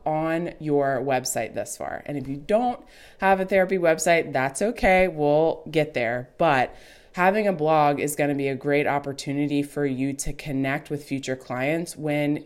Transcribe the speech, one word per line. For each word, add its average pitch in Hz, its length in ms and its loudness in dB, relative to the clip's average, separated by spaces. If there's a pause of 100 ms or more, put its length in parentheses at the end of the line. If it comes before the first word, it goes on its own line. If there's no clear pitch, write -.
on 160 540 -2
your 143 400 0
website 127 540 -2
thus 104 240 -8
far. - 280 -8
And 147 120 -6
if 131 100 -8
you 135 80 -6
don't 226 480 0 (360)
have 190 200 4
a 190 60 -2
therapy 190 320 2
website, 165 560 2
that's 135 280 0
okay. 190 460 4
We'll 151 640 2
get 151 220 0
there. 123 440 -2
But 139 380 2 (380)
having 190 340 2
a 190 60 2
blog 151 460 2
is 143 160 -2
gonna 143 200 0
be 139 140 -2
a 135 60 -4
great 143 320 0
opportunity 143 760 -2
for 143 220 -4
you 135 280 -2
to 143 200 -6
connect 139 560 -4
with 147 160 -6
future 131 320 -6
clients 147 580 -4
when 147 500 -2